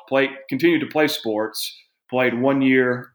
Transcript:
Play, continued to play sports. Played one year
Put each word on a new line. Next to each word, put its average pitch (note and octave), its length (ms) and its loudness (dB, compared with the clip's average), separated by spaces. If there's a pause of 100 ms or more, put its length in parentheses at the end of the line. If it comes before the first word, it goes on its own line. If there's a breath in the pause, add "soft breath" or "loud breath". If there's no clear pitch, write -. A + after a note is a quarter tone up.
Play, C3+ 220 2 (180)
continued D#3+ 320 2
to C#3+ 60 -6
play D3+ 220 0
sports. A2 680 -6 (320)
Played B2 320 0
one C#3 220 2
year B2+ 520 2